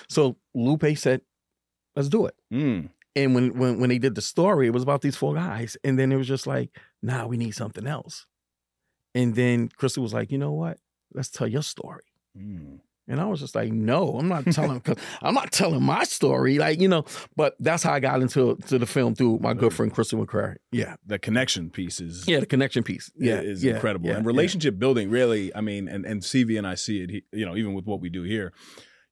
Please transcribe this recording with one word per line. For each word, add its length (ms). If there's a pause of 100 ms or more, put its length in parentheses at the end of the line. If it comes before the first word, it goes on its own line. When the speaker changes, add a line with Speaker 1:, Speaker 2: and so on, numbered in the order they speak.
Speaker 1:
So 280 (180)
Lupe 420
said, 240 (760)
"Let's 140
do 160
it." 100 (160)
Speaker 2:
Mm. 380 (260)
Speaker 1:
And 200
when, 240
when, 200
when 100
they 100
did 160
the 80
story, 420
it 80
was 80
about 220
these 120
four 200
guys. 480
And 160
then 120
it 40
was 120
just 200
like, 280 (280)
"Nah, 240
we 100
need 140
something 340
else." 400 (880)
And 220
then 340
Crystal 320
was 140
like, 160
"You 80
know 140
what? 260 (340)
Let's 160
tell 180
your 140
story." 440 (300)
Speaker 2:
Mm. 440 (260)
Speaker 1:
And 140
I 60
was 160
just 120
like, 180
"No, 460
I'm 120
not 160
telling, 340
Speaker 2:
<laughs> 60
Speaker 1:
'cause 100 (260)
I'm 140
not 160
telling 320
my 220
story." 520
Like, 220
you 80
know, 160 (320)
but 240
that's 240
how 100
I 60
got 220
into, 340 (120)
to 120
the 60
film 280
through 260
my 140
good 100
Speaker 2:
Right. 100
Speaker 1:
friend, 200
Crystal 320
McCrary. 300 (160)
Yeah. 240 (100)
Speaker 2:
The 140
connection 500
piece 300
is 280
Speaker 1:
Yeah, 120
the 60
connection 360
piece. 360
Yeah, 240
Speaker 2:
is 220
Speaker 1:
yeah, 120
Speaker 2:
incredible. 340
Speaker 1:
yeah, 60
Speaker 2:
And 80
Speaker 1:
yeah. 40
Speaker 2:
relationship 520
building, 300
really, 440
I 60
mean, 300
and, 160
and 180
C 200
V 140
and 80
I 100
see 280
it, 60
he-, 140 (100)
you 120
know, 120
even 160
with 120
what 140
we 100
do 140
here, 300 (580)